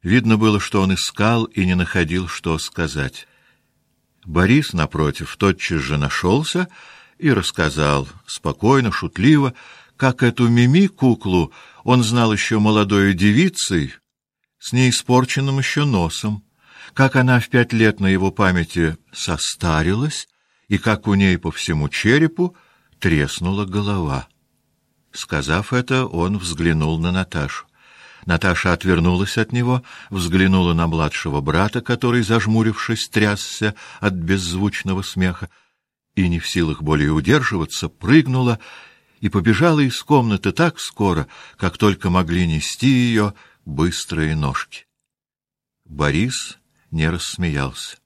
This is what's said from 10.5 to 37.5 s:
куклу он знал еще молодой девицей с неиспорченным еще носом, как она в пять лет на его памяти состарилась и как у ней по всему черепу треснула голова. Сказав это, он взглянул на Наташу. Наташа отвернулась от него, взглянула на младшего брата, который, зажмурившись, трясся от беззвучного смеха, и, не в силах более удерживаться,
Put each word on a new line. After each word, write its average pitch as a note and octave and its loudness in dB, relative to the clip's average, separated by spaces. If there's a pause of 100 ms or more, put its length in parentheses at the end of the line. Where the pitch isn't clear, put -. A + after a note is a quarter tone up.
куклу G2 0 (320)
он B2 4
знал A2+ 2
еще G#2+ 0
молодой G#2 4
девицей G#2 0 (640)
с - -12
неиспорченным B2+ 0
еще D3 -2
носом, G#2 -2 (500)
как C3+ 2
она B2+ 4
в - -6
пять A#2+ 2
лет A2 4
на G2 0
его F#2+ 2
памяти F2 0 (160)
состарилась F2 -2 (400)
и G2+ 0
как G#2 -2
у G#2 2
ней F#2+ 4
по E2 -6
всему D2+ -4
черепу D#3+ 0 (420)
треснула F2 -2
голова. F#2 -4 (840)
Сказав D#2 -4
это, B2+ -2
он F2+ -2
взглянул D#2+ -2
на E2+ -2
Наташу. F2+ -6 (600)
Наташа F2 0
отвернулась F2+ 0
от A2 -2
него, B2 0 (280)
взглянула F#2 2
на E2+ 2
младшего D#2+ -2
брата, E2 0
который, A#2+ 0
зажмурившись, A2 0
трясся G#2 -2 (240)
от G#2 0
беззвучного F#2 -2
смеха, F#2 -4 (640)
и, F#2 2
не E2+ 0
в - -8
силах D#2 -2
более D2+ 0
удерживаться, F2 -2